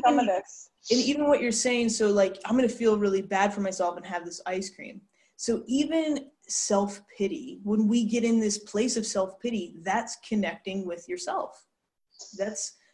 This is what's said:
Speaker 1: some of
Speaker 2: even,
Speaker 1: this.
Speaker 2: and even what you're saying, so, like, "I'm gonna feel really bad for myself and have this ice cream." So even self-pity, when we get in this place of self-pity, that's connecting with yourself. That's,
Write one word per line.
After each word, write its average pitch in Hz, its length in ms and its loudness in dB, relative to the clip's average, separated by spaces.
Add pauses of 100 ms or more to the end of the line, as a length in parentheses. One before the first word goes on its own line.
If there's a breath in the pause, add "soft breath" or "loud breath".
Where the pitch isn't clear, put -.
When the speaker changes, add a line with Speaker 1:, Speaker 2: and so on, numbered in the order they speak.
Speaker 1:
some 214 140 6
of 240 60 2
Speaker 2:
even, 196 100 2
Speaker 1:
this. - 340 -8 (220)
Speaker 2:
and 247 80 4
even 285 280 2
what 285 140 6
you're 240 100 0
saying, 240 380 0
so, 220 220 2
like, 190 340 2
"I'm 226 100 0
gonna 254 140 4
feel 226 280 2
really 196 260 2
bad 196 320 0
for 208 60 -4
myself 190 360 -2
and - 80 -14
have 175 180 -6
this 170 220 -12
ice 190 240 -4
cream." - 320 -18 (360)
So 226 280 -2
even 302 640 0 (180)
self-pity, - 1160 -2
when 214 240 4
we 233 160 4
get 226 200 0
in 226 160 4
this 208 200 0
place 240 380 -2
of 214 100 -2
self-pity, 190 720 -4
that's 196 380 -4
connecting 190 680 -4
with 170 240 -10
yourself. - 560 -6 (720)
That's, 208 360 -6 (200)